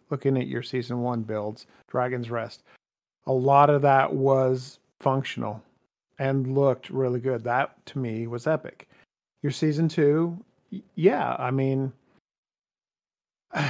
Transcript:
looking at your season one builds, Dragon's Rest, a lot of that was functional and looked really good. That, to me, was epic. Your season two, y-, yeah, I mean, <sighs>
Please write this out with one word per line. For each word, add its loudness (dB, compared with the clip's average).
looking 0
at -2
your -4
season -6
one -2
builds, -8
Dragon's -4
Rest, -8
a 0
lot 6
of 4
that 4
was 0
functional -4
and -2
looked 2
really -2
good. -2
That, -2
to -8
me, -4
was -8
epic. -4
Your -2
season 0
two, 2
y-, -12
yeah, 2
I -4
mean, 0
<sighs> -2